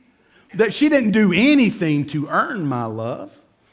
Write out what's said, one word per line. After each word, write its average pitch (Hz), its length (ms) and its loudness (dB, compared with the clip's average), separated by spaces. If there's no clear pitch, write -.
that 208 220 0
she 302 160 2
didn't 254 220 2
do 208 200 4
anything 180 760 2
to 151 200 -6
earn 190 380 -4
my 123 180 -4
love. 113 480 -8